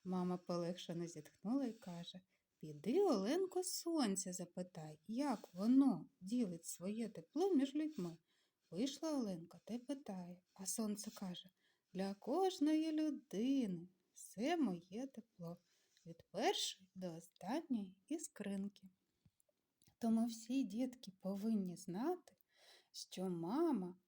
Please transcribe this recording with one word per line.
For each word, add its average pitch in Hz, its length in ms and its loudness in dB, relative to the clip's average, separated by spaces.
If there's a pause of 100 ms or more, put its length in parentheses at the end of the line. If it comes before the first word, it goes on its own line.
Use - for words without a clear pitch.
Мама 180 340 2
полегшено 175 680 -2
зітхнула 202 600 -2
і 220 60 -2
каже: 175 480 -10 (400)
«Піди, 165 420 2
Оленко, 349 600 4
сонця 262 720 0
запитай, 175 760 -8
як 247 480 -2
воно 233 520 6 (140)
ділить 190 460 -2
своє 208 420 -4
тепло 349 460 0
між 277 200 4
людьми». 294 420 -2 (540)
Вийшла 269 420 -2
Оленка 185 520 -4
та 208 100 -6
й 247 40 -2
питає, 190 600 -8 (120)
а 190 140 -10
сонце 208 440 -4
каже: 180 400 -10 (420)
«Для 196 220 -2
кожної 311 760 2
людини 247 960 0 (260)
все 285 420 0
моє 208 500 0
тепло, 175 500 -12 (500)
від 170 240 -16
першої - 640 -2
до 185 200 -6
останньої 202 800 -4 (140)
іскринки». 202 800 -6 (1080)
Тому 226 280 4
всі 254 380 0
дітки 226 560 -4
повинні 196 560 0
знати, 247 560 -2 (600)
що - 380 -4
мама 185 640 2 (140)